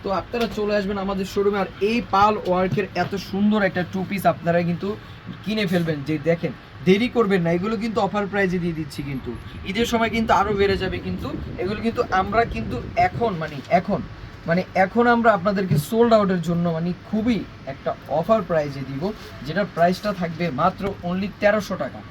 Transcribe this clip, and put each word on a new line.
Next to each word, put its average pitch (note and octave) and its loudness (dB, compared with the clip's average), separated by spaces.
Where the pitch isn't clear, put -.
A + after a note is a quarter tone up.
তো F#3+ -4
আপনারা A#3 -2
চলে G#3 0
আসবেন G3+ -2
আমাদের G3 -2
শোরুমে। G3+ 2
আর F#3+ -4
এই A#3 2
পাল G#3 6
ওয়ার্কের F#3 2
এত F3 -4
সুন্দর G#3 2
একটা F3+ -2
টু F#3+ -2
পিস F#3+ -4
আপনারা E3+ 2
কিন্তু F3 -2
কিনে G#3+ 0
ফেলবেন। E3 0
যে D#3 0
দেখেন, E3 0
দেরি G3+ 6
করবেন G3 4
না, E3 2
এগুলো G#3+ -2
কিন্তু A3+ -2
অফার G3+ -2
প্রাইসে F#3+ 0
দিয়ে E3+ -2
দিচ্ছি, D3 -8
কিন্তু B2 -6
ঈদের A3 0
সময় A3+ 2
কিন্তু A3+ 2
আরও G3+ 2
বেড়ে G3 4
যাবে। F3+ -2
কিন্তু F#3 -6
এগুলো G#3 -2
কিন্তু A#3 0
আমরা G3+ 2
কিন্তু G#3 -6
এখন, A3+ 0
মানে D3 -8
এখন, F#3 -2
মানে F3 2
এখন A3+ 2
আমরা A#3 6
আপনাদেরকে F#3+ 2
সোল্ড A3+ 6
আউটের F#3+ 4
জন্য E3+ 2
মানে E3+ -2
খুবই A3 0
একটা - -4
অফার A3 2
প্রাইসে D3 -2
দিব, C#3 -6
যেটার E3+ -2
প্রাইসটা F3+ 2
থাকবে E3+ -4
মাত্র F#3 0
only F#3+ -2
তেরোশো G#3 2
টাকা। A#2+ -8